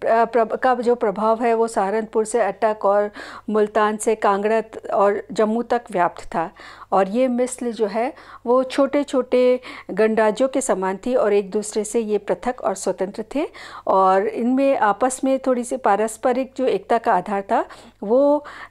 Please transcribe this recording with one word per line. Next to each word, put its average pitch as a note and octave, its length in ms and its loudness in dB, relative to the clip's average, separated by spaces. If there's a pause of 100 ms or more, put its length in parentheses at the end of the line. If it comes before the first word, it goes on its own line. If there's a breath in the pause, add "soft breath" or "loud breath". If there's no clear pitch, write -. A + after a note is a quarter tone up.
प्रभ-, A3+ 520 2
का C4 180 2
जो A#3+ 200 2
प्रभाव A3 480 0
है A#3 100 2
वो A3+ 140 2
सहारनपुर A3 580 -2
से A#3 160 0
अटक G#3 440 0
और G#3 260 2 (380 loud breath)
मुल्तान G#3+ 480 0
से A3 180 0
कांगड़ा G#3+ 460 2
त-, - 320 -12
और G3+ 380 2
जम्मू A3 320 0
तक A#3+ 180 -2 (100)
व्याप्त F3 320 0
था E3+ 280 -6 (400 loud breath)
और G3 180 2
ये B3 180 2
मिसल A#3+ 440 -4
जो A3 140 -2
है A3 280 -2 (320 loud breath)
वो B3+ 180 2
छोटे-छोटे B3+ 960 2 (320 loud breath)
गणराज्यों A3 580 2
के F3+ 120 -2
समान F#3+ 440 -2
थी B3 100 0
और G#3 180 2
एक G3+ 180 0
दूसरे G#3+ 320 -4
से A#3 160 -4
ये G#3 180 0
पृथक G3+ 440 -4
और F#3+ 140 -2
स्वतंत्र G3 500 -4 (100)
थे D#4 120 -2 (400 loud breath)
और F#3+ 400 4
इनमें C4 500 0
आपस A3 460 0
में C4 160 2
थोड़ी B3+ 240 0
सी B3+ 140 -6
पारस्परिक A#3+ 800 0
जो C4 80 -2
एकता G#3+ 320 0
का A#3 160 0
आधार G3 280 -2
था A3+ 240 -2 (380 loud breath)
वो, C#4+ 420 2 (240 loud breath)